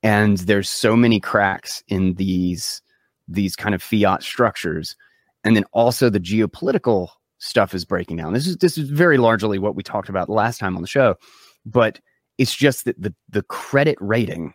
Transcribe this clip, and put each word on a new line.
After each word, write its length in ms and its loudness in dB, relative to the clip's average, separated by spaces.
and 340 4
there's 320 0
so 260 2
many 240 4
cracks 680 -2
in 260 0
these, 720 -4
these 280 -2
kind 180 -4
of 80 -4
fiat 400 2
structures. 760 -4
And 120 4
then 160 2
also 400 2
the 80 0
geopolitical 880 0
stuff 340 0
is 120 -6
breaking 320 -6
down. 160 -6
This 120 -2
is, 120 -4
this 200 0
is 120 -6
very 280 4
largely 400 2
what 180 -4
we 60 -8
talked 280 -6
about 200 -4
last 300 0
time 160 -4
on 80 -8
the 40 -10
show, 280 2
but 340 0
it's 180 0
just 300 0
that 160 -6
the, 140 -6
the 140 -2
credit 560 0
rating 560 -4